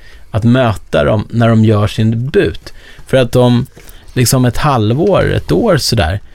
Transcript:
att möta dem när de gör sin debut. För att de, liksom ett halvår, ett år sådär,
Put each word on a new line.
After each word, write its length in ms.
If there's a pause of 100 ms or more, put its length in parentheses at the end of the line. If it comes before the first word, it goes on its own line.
(300)
att 140
möta 600
dem 260
när 180
de 160
gör 220
sin 240
debut. 640 (340)
För 100
att 160
de, 340 (460)
liksom 320
ett 120
halvår, 760
ett 200
år 240
sådär, 440 (140)